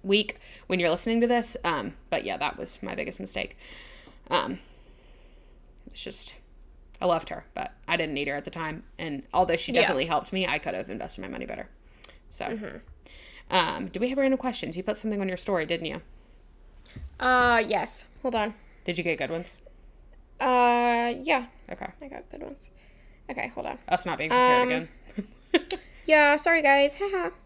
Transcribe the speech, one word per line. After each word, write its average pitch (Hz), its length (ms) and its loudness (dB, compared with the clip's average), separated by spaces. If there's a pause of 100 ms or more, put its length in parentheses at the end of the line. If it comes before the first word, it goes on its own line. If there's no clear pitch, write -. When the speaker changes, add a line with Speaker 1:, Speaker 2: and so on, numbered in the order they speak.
Speaker 1:
week 208 360 2 (280)
when 185 120 2
you're 175 100 4
listening 226 320 2
to 240 60 4
this. 240 360 2
Um, 330 300 -2 (160)
but, - 160 -2
yeah, - 100 -4
that - 220 -4
was - 240 -10
my - 140 -8
biggest - 240 -8
mistake. - 360 -8 (760)
Um, - 300 -2 (1300)
it's - 160 -16
just, - 300 -12 (640)
I - 60 -2
loved 165 240 2
her, - 240 -12
but - 180 -8 (160)
I 170 100 2
didn't 156 180 -4
need 143 120 -2
her 143 80 -4
at 143 80 -6
the - 80 -12
time. 160 320 -8 (140)
And 151 260 -8 (100)
although 175 220 4
she - 160 -6
Speaker 2:
Yeah. - 100 4
Speaker 1:
definitely 139 260 2
helped 160 260 -2
me, 190 140 -2
I 147 120 0
could 151 140 -6
have - 160 -6
invested 98 320 -10
my 95 60 -10
money 64 180 -10
better. 52 240 -12 (600)
So, - 160 -10
Speaker 2:
Mm-hmm. 214 320 -8 (760)
Speaker 1:
um, 185 320 0
do 185 120 -8
we 247 100 0
have 262 80 -2
random 269 220 2
questions? 233 360 -6
You 185 80 -6
put 214 140 -4
something 208 240 -4
on 190 60 -2
your 185 100 -4
story, 175 280 0
didn't 165 200 -4
you? 156 160 -6 (1160)
Speaker 2:
Uh, 247 460 6
yes. 208 400 -2 (180)
Hold 247 120 -2
on. 214 200 -2 (280)
Speaker 1:
Did 170 140 -4
you 175 60 -4
get 165 160 0
good 139 100 -4
ones? 165 260 -6 (840)
Speaker 2:
Uh, 240 840 4
yeah. 262 240 0 (260)
Speaker 1:
Okay. - 160 -10 (140)
Speaker 2:
I 285 60 -14
got - 240 -14
good - 100 -14
ones. - 300 -16 (580)
Okay, - 200 -4
hold - 180 -8
on. - 100 -8 (100)
Speaker 1:
Us - 200 2
not 156 100 -2
being 156 140 -2
prepared 247 400 6
Speaker 2:
Um, 165 160 -2 (680)
Speaker 1:
again. 349 260 2 (100)
<laughs> - 160 -20
Speaker 2:
yeah, 302 320 8
sorry, 330 260 4
guys. 277 360 6
Haha. 381 300 -2 (160)